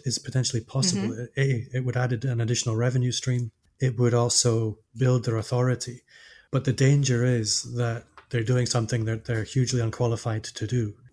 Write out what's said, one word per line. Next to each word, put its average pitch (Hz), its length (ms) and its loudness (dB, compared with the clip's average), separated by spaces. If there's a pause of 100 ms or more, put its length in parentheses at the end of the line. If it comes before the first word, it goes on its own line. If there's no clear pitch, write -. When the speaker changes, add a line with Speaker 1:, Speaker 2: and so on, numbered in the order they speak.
Speaker 1:
is 117 120 -2
potentially 120 460 -2
possible. 180 460 0
Speaker 2:
Mm-hmm. 120 320 -6
Speaker 1:
A, 127 360 0
it 123 60 -2
would 123 140 -2
add 123 260 0
an 123 160 0
additional 113 380 0
revenue 123 340 2
stream. 120 400 -2 (280)
It 127 200 0
would 120 140 4
also 117 680 2 (160)
build 127 300 2
their 113 120 0
authority. 123 680 -2 (460)
But 131 140 -2
the 127 100 0
danger 131 520 4
is 117 380 0 (120)
that 117 300 -4 (240)
they're 117 140 -2
doing 123 220 2
something 113 400 0
that 113 200 -4
they're 113 180 -2
hugely 123 380 0
unqualified 113 640 -2
to - 200 -10
do. 110 300 -2 (180)